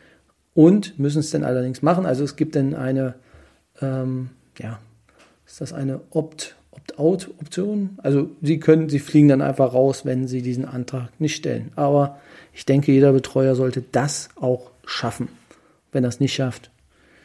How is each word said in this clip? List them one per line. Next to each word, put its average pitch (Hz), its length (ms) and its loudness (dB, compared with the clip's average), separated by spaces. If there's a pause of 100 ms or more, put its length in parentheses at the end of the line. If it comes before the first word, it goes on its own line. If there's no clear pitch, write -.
(540)
und 185 460 4
müssen 147 200 0
es 147 120 -6
dann 151 120 -2
allerdings 127 380 -4
machen. 175 240 2
Also 139 180 -2
es 143 120 -6
gibt - 200 -4
dann 139 180 0
eine, 131 420 -4 (680)
ähm, 131 480 -6 (300)
ja, 110 200 -12 (680)
ist - 160 -18
das 151 120 -10
eine 135 280 -6 (100)
Opt-, - 440 -8 (160)
Opt-out-Option? 190 1300 -4
Also 143 320 0 (120)
Sie 156 180 0
können, 160 300 4
Sie 143 100 0
fliegen 147 280 6
dann 139 140 6
einfach 135 320 0
raus, 131 320 2
wenn 131 220 -2
Sie 127 140 -6
diesen 127 240 -4
Antrag 123 440 -8 (100)
nicht 151 160 -2
stellen. 117 400 -6
Aber 143 440 0 (340)
ich - 120 -18
denke, 139 260 4
jeder 135 220 8
Betreuer 135 420 2
sollte 127 360 -2
das 139 440 -4
auch 127 360 -4 (140)
schaffen. - 420 -8 (640)
Wenn 135 120 0
er 123 60 0
es 117 100 -10
nicht 135 140 0
schafft, - 380 -6 (540)